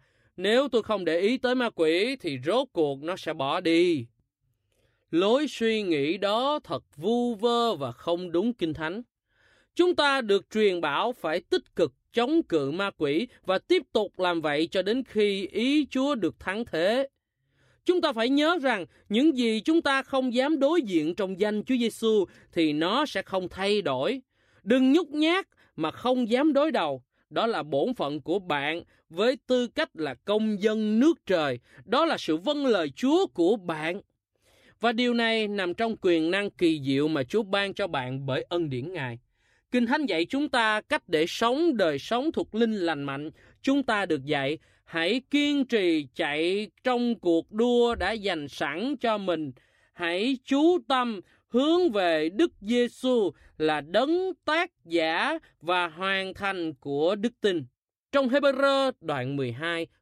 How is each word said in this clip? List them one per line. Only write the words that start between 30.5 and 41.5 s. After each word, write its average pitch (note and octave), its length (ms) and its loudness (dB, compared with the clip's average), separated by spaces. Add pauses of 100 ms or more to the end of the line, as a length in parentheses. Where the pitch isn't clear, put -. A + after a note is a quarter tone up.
dân G#3+ 380 2
nước D4+ 260 2
trời. D3 320 0 (260)
Đó C#4 220 2
là B3+ 120 -2
sự D#3 180 0
vâng C#4 300 -2
lời F3 300 2
Chúa D#4+ 300 2
của F3+ 300 2
bạn. F3 440 -6 (800)
Và A#3 120 2
điều A#3+ 220 2
này A3+ 340 0
nằm F#3+ 260 -2
trong A3+ 260 -2
quyền E3+ 300 4
năng G3 200 -2
kỳ D#3+ 340 0
diệu C#3 240 2
mà D3 160 0
Chúa G#3 180 0
ban G3 320 -2
cho G3+ 120 -2
bạn C3+ 400 -6
bởi C3+ 220 -4
ân E3+ 220 -2
điển C3 220 -6
Ngài. B2+ 260 -8 (520)
Kinh B3 160 2
Thánh C#4+ 200 0
dạy F3 180 0
chúng C#4+ 240 -2
ta G#3+ 320 2
cách D4+ 260 -4
để D#3+ 220 2
sống C4+ 480 0